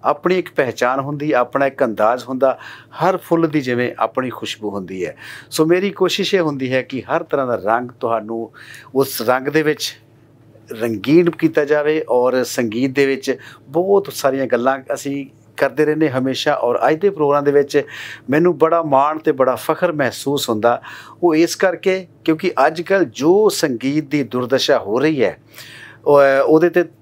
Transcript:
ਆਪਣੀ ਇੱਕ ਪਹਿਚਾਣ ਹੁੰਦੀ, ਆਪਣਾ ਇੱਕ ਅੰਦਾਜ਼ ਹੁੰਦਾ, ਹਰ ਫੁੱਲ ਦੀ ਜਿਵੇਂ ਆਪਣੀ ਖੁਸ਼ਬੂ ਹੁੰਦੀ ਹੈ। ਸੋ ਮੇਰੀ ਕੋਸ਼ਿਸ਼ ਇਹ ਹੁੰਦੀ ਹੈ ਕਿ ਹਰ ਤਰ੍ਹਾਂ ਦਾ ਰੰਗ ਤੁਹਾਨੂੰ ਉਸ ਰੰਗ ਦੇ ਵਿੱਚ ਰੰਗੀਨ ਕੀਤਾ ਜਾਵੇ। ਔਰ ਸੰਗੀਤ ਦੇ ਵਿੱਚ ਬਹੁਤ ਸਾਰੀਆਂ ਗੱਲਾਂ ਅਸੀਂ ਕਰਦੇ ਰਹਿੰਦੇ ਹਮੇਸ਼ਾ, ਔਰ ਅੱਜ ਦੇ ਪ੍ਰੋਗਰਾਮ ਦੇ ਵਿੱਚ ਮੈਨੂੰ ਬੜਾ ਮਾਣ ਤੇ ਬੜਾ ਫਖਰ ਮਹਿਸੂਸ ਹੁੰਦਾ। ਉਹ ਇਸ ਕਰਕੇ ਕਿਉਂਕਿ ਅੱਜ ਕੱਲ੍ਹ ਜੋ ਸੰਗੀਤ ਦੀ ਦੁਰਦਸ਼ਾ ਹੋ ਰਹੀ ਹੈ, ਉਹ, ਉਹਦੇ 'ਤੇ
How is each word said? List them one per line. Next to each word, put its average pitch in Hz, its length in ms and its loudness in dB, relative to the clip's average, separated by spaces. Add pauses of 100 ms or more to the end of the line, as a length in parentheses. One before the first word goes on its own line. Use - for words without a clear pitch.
ਆਪਣੀ 180 340 0
ਇੱਕ 175 180 -4
ਪਹਿਚਾਣ 127 440 0
ਹੁੰਦੀ, 143 320 -4
ਆਪਣਾ 131 340 0
ਇੱਕ 135 180 -2
ਅੰਦਾਜ਼ 113 400 0
ਹੁੰਦਾ, 131 340 0 (320)
ਹਰ 185 260 0
ਫੁੱਲ 165 320 0
ਦੀ 151 120 0
ਜਿਵੇਂ 123 380 -2
ਆਪਣੀ 127 320 -2
ਖੁਸ਼ਬੂ 107 400 -8
ਹੁੰਦੀ 95 360 -8
ਹੈ। - 100 -10 (340)
ਸੋ 156 160 2
ਮੇਰੀ 185 240 2
ਕੋਸ਼ਿਸ਼ 180 440 -2
ਇਹ 175 60 4
ਹੁੰਦੀ 135 320 -2
ਹੈ 131 100 0
ਕਿ 123 200 -8
ਹਰ 156 200 -4
ਤਰ੍ਹਾਂ 139 240 -2
ਦਾ 123 80 -2
ਰੰਗ 113 360 -2 (100)
ਤੁਹਾਨੂੰ 113 520 -4 (420)
ਉਸ 135 280 0
ਰੰਗ 127 260 0
ਦੇ 151 140 0
ਵਿੱਚ 147 360 -4 (720)
ਰੰਗੀਨ 117 580 2
ਕੀਤਾ 156 340 0
ਜਾਵੇ। 151 440 0
ਔਰ 123 360 2
ਸੰਗੀਤ 123 460 -2
ਦੇ 139 160 2
ਵਿੱਚ 131 320 -2 (300)
ਬਹੁਤ 185 440 0
ਸਾਰੀਆਂ 135 340 -2
ਗੱਲਾਂ 123 320 0 (160)
ਅਸੀਂ 139 320 -6 (300)
ਕਰਦੇ 139 280 2
ਰਹਿੰਦੇ 151 260 2
ਹਮੇਸ਼ਾ, 131 440 0
ਔਰ 120 240 0 (120)
ਅੱਜ 156 100 0
ਦੇ 196 100 2
ਪ੍ਰੋਗਰਾਮ 147 340 0
ਦੇ 143 80 2
ਵਿੱਚ 143 300 2 (480)
ਮੈਨੂੰ 160 280 2
ਬੜਾ 160 240 2
ਮਾਣ 147 360 2
ਤੇ 156 140 0
ਬੜਾ 131 220 2
ਫਖਰ 160 380 -2
ਮਹਿਸੂਸ 139 580 -4
ਹੁੰਦਾ। 117 320 0 (400)
ਉਹ 170 120 4
ਇਸ 160 220 2
ਕਰਕੇ 185 500 -2 (180)
ਕਿਉਂਕਿ 160 280 0 (140)
ਅੱਜ 160 160 -2
ਕੱਲ੍ਹ 190 240 2
ਜੋ 175 420 2
ਸੰਗੀਤ 143 560 -2
ਦੀ 143 180 -2
ਦੁਰਦਸ਼ਾ 127 560 0
ਹੋ 101 200 -2
ਰਹੀ 143 260 0
ਹੈ, 90 140 -2 (680)
ਉਹ, 143 140 6 (240)
ਉਹਦੇ 160 240 4
'ਤੇ 175 160 2 (160)